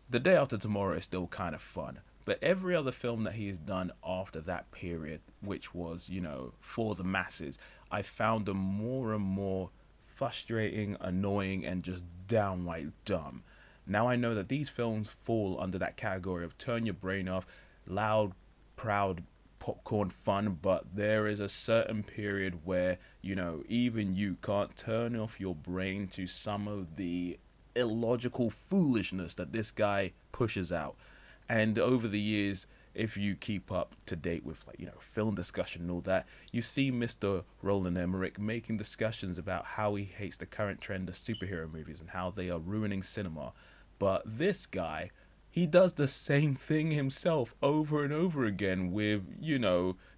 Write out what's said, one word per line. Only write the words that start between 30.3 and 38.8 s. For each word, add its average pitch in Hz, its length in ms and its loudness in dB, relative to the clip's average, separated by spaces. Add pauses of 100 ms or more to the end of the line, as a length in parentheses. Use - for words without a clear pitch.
pushes 98 400 0
out. 78 240 -2 (540)
And 110 280 4
over 117 300 4
the 104 140 0
years, 101 460 2 (280)
if 107 220 -2
you 101 180 2
keep - 380 -4
up - 200 -2 (120)
to - 100 -4
date 82 300 -2
with, - 200 -10
like, - 140 -16
you 90 60 -10
know, - 140 -14
film 107 360 -2
discussion - 460 -2
and 87 100 -2
all 87 100 -2
that, 92 240 2 (280)
you 120 80 0
see 135 300 2
Mister 104 520 0 (180)
Roland 95 360 2
Emmerich 92 420 0
making 110 380 -2
discussions 104 600 -2